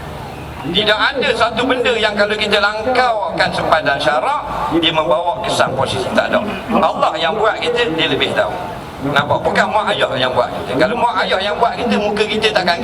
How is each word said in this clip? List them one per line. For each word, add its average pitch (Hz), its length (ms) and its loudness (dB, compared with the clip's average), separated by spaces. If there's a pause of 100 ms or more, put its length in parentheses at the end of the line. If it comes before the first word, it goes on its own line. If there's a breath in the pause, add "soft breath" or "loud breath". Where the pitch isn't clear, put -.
(600)
Tidak 208 380 0
ada 269 340 0
satu 226 320 0
benda 254 320 2
yang 214 160 2
kalau 208 240 2
kita 208 240 2
langkaukan 220 920 0
sempadan 156 420 2
syarak, 170 480 0 (320)
dia 165 160 2
membawa 165 480 0
kesan 131 320 0
posisi 127 400 -2
tak 110 160 2
ada. 107 140 0 (320)
Allah - 420 2
yang 165 160 0
buat 208 240 0
kita, 160 400 0
dia 156 160 0
lebih 131 240 0
tahu. - 160 0 (480)
Nampak? 139 400 0
Bukan 208 320 2
mak 202 240 0
ayah - 160 0
yang 127 240 0
buat 123 160 0
kita. - 320 -6
Kalau - 160 0
mak 233 240 2
ayah 190 160 0
yang 202 160 -2
buat - 160 2
kita, 214 240 0
muka 208 240 0
kita 214 320 0
takkan 175 320 0